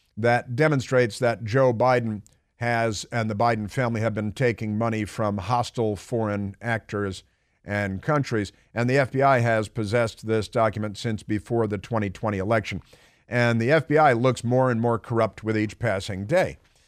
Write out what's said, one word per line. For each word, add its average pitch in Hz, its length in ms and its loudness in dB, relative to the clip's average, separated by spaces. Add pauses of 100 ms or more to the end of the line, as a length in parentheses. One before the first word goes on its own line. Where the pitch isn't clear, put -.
(160)
that 120 400 0
demonstrates 131 640 2
that 117 240 0
Joe 127 280 4
Biden 117 500 2 (340)
has, 117 560 -2
and 110 180 -2
the 104 60 -4
Biden 107 340 0
family 117 300 -2
have 110 140 -2
been 107 180 -4
taking 113 440 -2
money 110 280 -2
from 104 340 -2
hostile 113 560 -2
foreign 101 680 -4
actors 104 640 -6 (420)
and 98 380 -4
countries. 127 480 -2 (240)
And 120 160 0
the 135 80 4
F 135 140 2
B 135 100 0
I 139 160 6
has 113 300 2
possessed 110 580 -2
this 110 220 0
document 107 500 -2
since 113 240 -4
before 110 460 -2
the 101 100 -4
twenty 104 320 -4
twenty 104 280 -4
election. 101 440 -2 (460)
And 120 320 2
the 117 100 2
F 156 160 4
B 143 120 2
I 131 160 6
looks 120 280 0
more 127 280 2
and 117 100 0
more 117 180 0
corrupt 113 460 -2
with 110 120 0
each 107 220 -2
passing 98 480 -4
day. 113 320 0 (300)